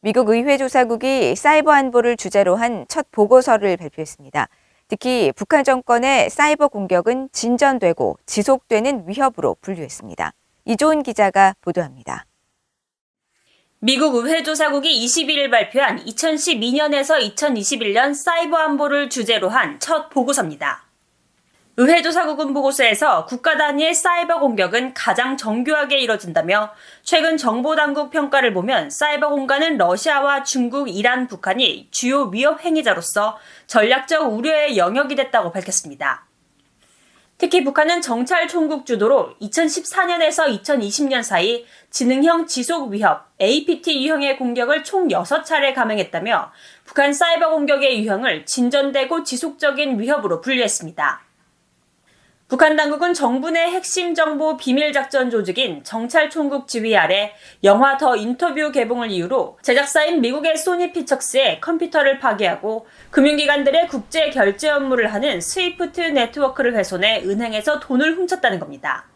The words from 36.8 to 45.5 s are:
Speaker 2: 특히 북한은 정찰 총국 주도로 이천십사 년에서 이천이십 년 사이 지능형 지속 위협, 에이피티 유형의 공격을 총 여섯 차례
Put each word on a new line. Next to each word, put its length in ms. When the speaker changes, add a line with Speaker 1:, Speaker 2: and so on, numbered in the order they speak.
Speaker 2:
특히 260
북한은 380
정찰 480
총국 360
주도로 540
이천십사 680
년에서 420
이천이십 580
년 160
사이 420
지능형 580
지속 400
위협, 380
에이피티 680
유형의 340
공격을 440
총 300
여섯 320
차례 300